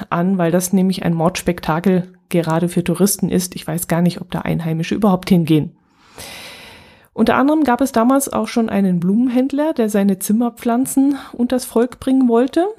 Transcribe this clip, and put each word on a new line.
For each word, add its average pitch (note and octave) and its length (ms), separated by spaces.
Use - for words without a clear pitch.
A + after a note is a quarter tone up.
an, F3+ 260
weil E3 160
das F3+ 220
nämlich F#3 300
ein E3+ 100
Mordspektakel F3 1000
gerade E3 380
für F3 140
Touristen F3+ 460
ist. - 260
Ich - 120
weiß D#3+ 200
gar E3+ 140
nicht, F3 200
ob - 100
da E3 100
Einheimische D#3+ 540
überhaupt F#3+ 340
hingehen. D#3+ 480
Unter A3+ 240
anderem D4+ 260
gab B3 180
es C4+ 120
damals B3+ 400
auch G#3+ 160
schon A3+ 200
einen F#3+ 300
Blumenhändler, B3+ 760
der A#3 160
seine G3 300
Zimmerpflanzen A#3+ 1000
unters B3 320
Volk A#3+ 360
bringen C4 280
wollte. C4 380